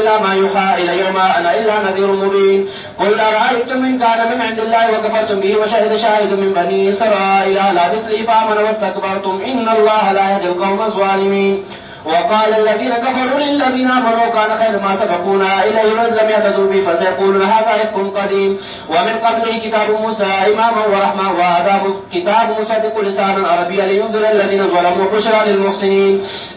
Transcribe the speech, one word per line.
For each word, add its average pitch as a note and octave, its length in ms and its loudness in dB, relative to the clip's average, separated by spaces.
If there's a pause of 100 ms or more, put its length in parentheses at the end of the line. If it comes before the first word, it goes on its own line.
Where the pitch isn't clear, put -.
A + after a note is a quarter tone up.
إلا G#3+ 180 2
ما G3 140 0
يوحى F#3+ 500 0
إلي F#3 260 0
وما F#3+ 300 0
أنا A3+ 200 0
إلا G#3 320 0
نذير G3 160 0
مبين. G3 600 2 (320)
قل G#3 200 0
أرأيتم B3 680 0
إن B3+ 140 0
كان A3+ 200 2 (120)
من B3 100 -4
عند A3 180 -4
الله A3+ 320 2
وكفرتم G#3 480 -2
به G3 180 0
وشهد G#3+ 380 0
شاهد G#3 440 0
من F#3+ 140 0
بني F#3+ 360 0
إسرائيل G3 680 2
على F#3+ 220 2 (140)
مثله A3 300 -4
فآمن A3 380 2
واستكبرتم G3 840 -4
إن A#3+ 240 -2
الله G#3+ 420 2
لا G3 200 2
يهدي F#3+ 160 -2
القوم G3 340 -2
الظالمين. G3 800 0 (420)
وقال G#3+ 480 2
الذين A3 400 0
كفروا B3+ 460 -2
للذين C4 520 0
آمنوا A#3 420 0
كان A3 260 0
خيرا G#3 240 0
ما F#3+ 120 0
سبقونا G3 680 0
إليه G#3+ 300 2
وإذ A3 300 0
لم G#3+ 60 2
يهتدوا G3+ 420 2
به G3 140 2
فسيقولون F#3+ 560 0
هذا A3 340 2
إفك G3+ 420 -2
قديم. G3 400 0 (320)
ومن G3 260 0 (100)
قبله A3+ 320 0
كتاب G#3+ 440 -2
موسى G#3+ 220 -2
إماما G#3+ 680 0
ورحمة G3 400 0
وهذا F3+ 500 2 (320)
كتاب A3+ 480 0
مصدق A3 400 -2
لسانا G3 460 -2
عربيا F3 380 0
لينذر G#3+ 460 0
الذين G3 360 2
ظلموا F3 380 2
وبشرى G#3+ 460 2
للمحسنين. G3 760 2 (320)